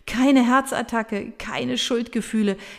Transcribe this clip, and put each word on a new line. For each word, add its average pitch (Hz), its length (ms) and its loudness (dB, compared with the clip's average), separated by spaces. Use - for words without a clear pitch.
keine 254 400 4
Herzattacke, 233 840 0
keine 247 440 -6
Schuldgefühle, 220 800 -2